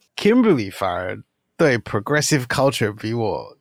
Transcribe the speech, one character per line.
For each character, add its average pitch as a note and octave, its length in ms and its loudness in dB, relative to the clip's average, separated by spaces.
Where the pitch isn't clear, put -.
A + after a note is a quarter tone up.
Kimberly G3+ 560 4
反 G2 180 -4
而 F#2 320 -6
对 C#3 200 4
progressive C3+ 680 -2
culture A#2+ 480 0
比 A2 200 -6
我 G2 480 -4